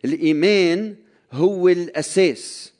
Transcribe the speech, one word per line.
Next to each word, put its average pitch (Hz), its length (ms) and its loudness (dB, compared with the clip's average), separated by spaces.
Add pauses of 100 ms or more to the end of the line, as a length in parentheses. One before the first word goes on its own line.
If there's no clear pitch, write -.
الإيمان 170 880 0 (360)
هو 180 380 2
الأساس. 175 1120 -2